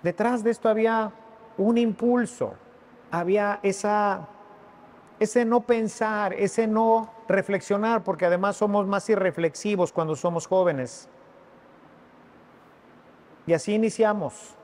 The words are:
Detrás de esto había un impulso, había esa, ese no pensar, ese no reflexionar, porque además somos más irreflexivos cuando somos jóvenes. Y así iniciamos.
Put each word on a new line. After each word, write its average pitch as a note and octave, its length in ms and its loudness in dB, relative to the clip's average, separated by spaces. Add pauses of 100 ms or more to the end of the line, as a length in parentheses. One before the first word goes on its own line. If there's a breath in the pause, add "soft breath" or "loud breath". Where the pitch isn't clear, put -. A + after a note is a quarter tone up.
Detrás G#3+ 400 -2
de A#3 80 2
esto A3 180 -2
había A3 420 0 (460)
un A3+ 220 2
impulso, A#3+ 720 0 (560)
había G3+ 540 0
esa, G3+ 640 0 (920)
ese A#3 260 2
no A#3 160 2
pensar, G#3+ 720 -2
ese A3 340 0
no A3 440 2 (160)
reflexionar, G3+ 760 0
porque F3 240 0
además F#3 300 0
somos G3+ 280 2
más G3 240 -2
irreflexivos F#3 840 0
cuando D#3 240 -2
somos E3+ 300 -2
jóvenes. E3 640 0 (2500)
Y E3 60 2
así F#3 200 0
iniciamos. G#3+ 920 -2